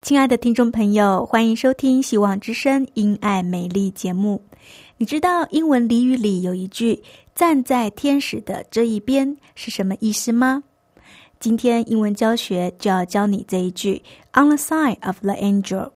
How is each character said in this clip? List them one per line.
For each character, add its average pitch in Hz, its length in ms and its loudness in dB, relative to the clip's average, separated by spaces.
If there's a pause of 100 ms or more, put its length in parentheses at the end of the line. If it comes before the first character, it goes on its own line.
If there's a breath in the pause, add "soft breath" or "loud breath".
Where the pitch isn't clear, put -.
亲 285 160 4
爱 269 80 4
的 254 80 4
听 240 180 0
众 233 160 2
朋 220 220 0
友， 202 340 2
欢 226 220 2
迎 226 80 2
收 262 180 2
听 262 300 2
希 233 140 0
望 202 200 2
之 220 160 -8
声 269 400 0
因 208 280 0
爱 196 200 0
美 180 280 -4
丽 196 200 -2
节 190 220 -6
目。 196 320 -2 (540 loud breath)
你 233 80 -2
知 285 120 -4
道 349 300 0
英 320 180 0
文 254 220 2
俚 233 160 2
语 254 140 2
里 208 240 0
有 180 120 -4
一 185 140 -8
句 226 340 -2 (320 loud breath)
“站 320 300 2
在 247 280 0
天 285 280 0
使 214 220 -8
的 - 280 -10
这 233 160 0
一 220 140 -2
边” 269 380 0 (180 soft breath)
是 - 160 -12
什 190 160 -2
么 190 140 -2
意 220 100 0
思 226 220 -2
吗？ 262 280 2 (800 soft breath)
今 226 160 0
天 233 340 0
英 226 80 0
文 214 160 0
教 226 220 0
学 180 420 -4
就 208 140 -2
要 180 140 0
教 202 200 0
你 202 220 -2
这 185 140 -2
一 185 100 -2
句 190 320 -4 (300 loud breath)
“On 285 160 6
the 294 80 4
side 302 400 0 (100)
of 190 140 -6
the 196 140 -2
angel”。 202 640 -2